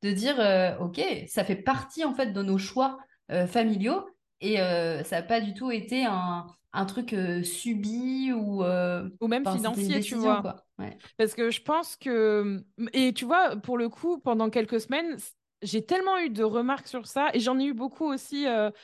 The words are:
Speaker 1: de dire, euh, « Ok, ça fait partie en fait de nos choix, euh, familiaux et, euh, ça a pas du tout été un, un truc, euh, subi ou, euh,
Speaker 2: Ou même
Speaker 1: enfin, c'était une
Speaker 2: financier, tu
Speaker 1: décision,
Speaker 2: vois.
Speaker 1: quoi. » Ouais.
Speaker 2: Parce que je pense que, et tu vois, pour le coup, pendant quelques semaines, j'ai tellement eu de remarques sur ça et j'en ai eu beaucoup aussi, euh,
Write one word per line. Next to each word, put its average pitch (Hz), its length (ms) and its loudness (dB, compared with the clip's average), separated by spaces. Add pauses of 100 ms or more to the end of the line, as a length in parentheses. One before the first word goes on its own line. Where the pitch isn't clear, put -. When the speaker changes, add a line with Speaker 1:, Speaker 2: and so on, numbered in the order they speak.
Speaker 1:
de 202 100 0
dire, 247 260 0
euh, « 190 420 4
Ok, 180 200 -4 (260)
ça - 160 -2
fait 185 140 0
partie - 480 -2
en 277 100 0
fait 247 180 -2
de 196 100 -2
nos 196 140 2
choix, 262 420 0 (340)
euh, 180 160 2
familiaux 220 580 2 (340)
et, 202 200 0
euh, 170 420 0
ça 175 140 -4
a 170 60 0
pas 226 180 0
du 208 140 -4
tout 254 180 -4
été 240 320 -2
un, 180 420 -2 (260)
un 196 120 -2
truc, 233 300 -6
euh, 180 280 0
subi 240 920 -2
ou, 208 300 -2
euh, 180 460 0 (120)
Speaker 2:
Ou 226 60 -2
même 240 180 0
Speaker 1:
enfin, 190 120 0
c'était 220 120 -2
une 220 60 -4
Speaker 2:
financier, 196 200 0
tu 208 200 -2
Speaker 1:
décision, 233 60 -2
Speaker 2:
vois. 214 220 4
Speaker 1:
quoi. » 185 140 -6 (220)
Ouais. 202 180 -10 (200)
Speaker 2:
Parce 220 180 2
que 233 160 0
je - 120 -4
pense 320 340 -2
que, 214 680 2 (300)
et 254 200 4
tu 254 120 -4
vois, 330 320 4
pour 247 200 -4
le 233 120 0
coup, 330 300 -2
pendant 220 320 2
quelques 226 300 0
semaines, 302 360 -4 (460)
j'ai 214 220 -2
tellement 370 360 2
eu 330 100 0
de 220 140 0
remarques 240 420 0
sur 240 220 -10
ça 285 260 2
et 254 60 4
j'en 254 180 2
ai 269 60 2
eu 285 100 0
beaucoup 254 300 -4
aussi, 285 420 -2
euh, 214 240 2 (140)